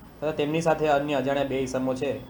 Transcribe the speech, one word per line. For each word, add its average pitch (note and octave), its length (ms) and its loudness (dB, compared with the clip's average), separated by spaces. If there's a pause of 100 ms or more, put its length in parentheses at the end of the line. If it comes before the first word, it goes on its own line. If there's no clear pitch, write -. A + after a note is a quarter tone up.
(200)
તથા D3+ 100 -2
તેમની D#3 300 0
સાથે D#3 280 2
અન્ય D3 260 2
અજાણ્યા C#3 300 0
બે C3 140 -2
ઈસમો C3 360 -2
છે, B2+ 240 -4 (120)